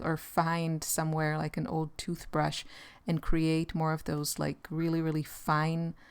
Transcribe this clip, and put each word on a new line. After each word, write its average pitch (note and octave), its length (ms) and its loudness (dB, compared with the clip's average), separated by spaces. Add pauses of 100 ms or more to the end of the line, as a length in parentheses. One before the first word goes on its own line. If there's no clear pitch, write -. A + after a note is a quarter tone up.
or D#3+ 140 0
find E3 680 0
somewhere, D#3 540 0
like, D#3 200 -4
an D#3 100 -2
old D#3 320 -2
toothbrush D#3 680 -2 (420)
and E3 140 0
create D#3+ 540 4
more D#3+ 180 2
of D#3 120 -2
those, D3 340 -2
like, D3 320 -2
really, E3 320 0
really D#3 200 0
fine E3 720 0 (160)